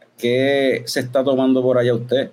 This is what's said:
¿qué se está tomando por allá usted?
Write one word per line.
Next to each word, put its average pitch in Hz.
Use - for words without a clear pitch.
¿qué 131
se -
está 131
tomando 131
por 127
allá 120
usted? 123